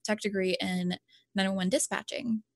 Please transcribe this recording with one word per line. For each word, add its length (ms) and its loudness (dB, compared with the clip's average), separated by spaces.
tech 160 0
degree 400 0
in 360 0
nine 120 2
one 80 0
one 140 0
dispatching. 720 0